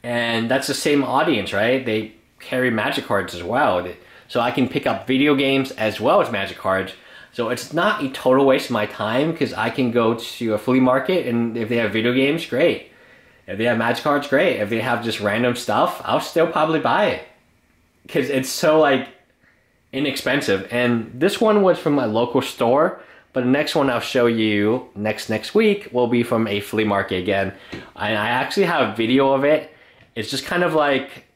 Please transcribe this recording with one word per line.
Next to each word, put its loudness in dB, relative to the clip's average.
and -2
that's 0
the -2
same 0
audience, 0
right? 0
They -4
carry -2
Magic -2
cards -2
as -10
well. 0
They, -10
so -2
I 0
can 0
pick -4
up -2
video 2
games 0
as -4
well 4
as -2
Magic -6
cards. -2
So -4
it's -8
not 0
a -4
total 2
waste 4
of -4
my 0
time, -2
'cause -2
I -2
can -2
go 4
to -4
a 0
flea 2
market, 2
and -2
if -4
they 0
have 0
video 0
games, 0
great. 0
If -10
they -2
have 0
Magic 0
cards, 0
great. 2
If -2
they -2
have -2
just -4
random 0
stuff, -2
I'll 0
still 0
probably 0
buy 2
it, -4
'cause -2
it's -2
so, 2
like, 2
inexpensive. -2
And 0
this 0
one 4
was 4
from 0
my 2
local 0
store, 2
but -2
the 2
next 2
one 2
I'll 0
show 2
you 2
next, -4
next -4
week 2
will 2
be 2
from 0
a -2
flea -2
market 0
again. 0
And -4
I -2
actually 0
have 0
a -10
video 2
of 0
it, 2
it's -6
just -6
kind -2
of 0
like 0